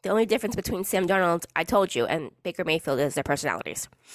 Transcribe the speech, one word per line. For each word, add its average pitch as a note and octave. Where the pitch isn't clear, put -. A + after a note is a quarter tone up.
The G3
only A3
difference A3
between G3
Sam F#3
Darnold, F3
I E3
told G3
you, A#2+
and D3+
Baker -
Mayfield D3+
is C#3+
their C#3
personalities. -